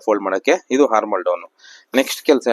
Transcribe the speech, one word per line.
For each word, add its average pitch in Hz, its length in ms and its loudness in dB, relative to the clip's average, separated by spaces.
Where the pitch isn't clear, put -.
ಫೋಲ್ಡ್ 104 220 0
ಮಾಡಕ್ಕೆ 98 280 0
ಇದು 139 100 4
ಆರ್ಮಲ್ 104 300 -2
ಡೌನ್. 85 160 -2
ನೆಕ್ಸ್ಟ್ - 300 -4
ಕೆಲ್ಸ 135 240 2